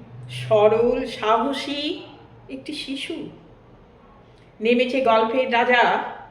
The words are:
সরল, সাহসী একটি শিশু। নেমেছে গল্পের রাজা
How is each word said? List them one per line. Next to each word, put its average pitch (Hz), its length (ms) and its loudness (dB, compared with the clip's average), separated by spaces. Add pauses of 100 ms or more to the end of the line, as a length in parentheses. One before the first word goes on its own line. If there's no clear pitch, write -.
(300)
সরল, 233 760 2
সাহসী 277 920 -2 (500)
একটি 269 240 -12
শিশু। 277 560 -10 (1300)
নেমেছে 247 400 2
গল্পের 226 520 2
রাজা 233 500 2 (260)